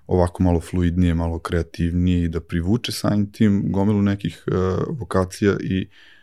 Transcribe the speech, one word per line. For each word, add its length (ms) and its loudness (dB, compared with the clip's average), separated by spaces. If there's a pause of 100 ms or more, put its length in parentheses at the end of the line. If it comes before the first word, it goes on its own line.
ovako 360 2
malo 180 4
fluidnije, 520 0
malo 260 -2
kreativnije 840 0
i 40 0
da 120 -4
privuče 520 -2
samim 400 -2
tim 400 2
gomilu 300 2
nekih, 460 -2
e, 40 -2 (380)
vokacija 720 0
i 260 -2 (360)